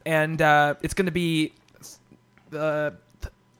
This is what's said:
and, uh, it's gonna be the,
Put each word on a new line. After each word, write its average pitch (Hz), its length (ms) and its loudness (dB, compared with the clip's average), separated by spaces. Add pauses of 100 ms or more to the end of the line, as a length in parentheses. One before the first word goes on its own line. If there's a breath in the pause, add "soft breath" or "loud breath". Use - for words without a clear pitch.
and, 156 380 0
uh, 147 400 4
it's 156 120 -6
gonna 185 180 -2
be 165 400 0 (1000)
the, 151 440 -4 (640)